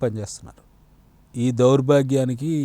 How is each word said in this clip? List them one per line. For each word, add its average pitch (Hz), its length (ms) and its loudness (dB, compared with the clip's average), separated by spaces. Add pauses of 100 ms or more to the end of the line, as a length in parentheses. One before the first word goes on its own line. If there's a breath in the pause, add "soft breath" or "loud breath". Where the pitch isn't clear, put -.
పనిచేస్తున్నారు. - 580 -10 (720)
ఈ 120 160 -2
దౌర్భాగ్యానికి, 131 1000 2 (160)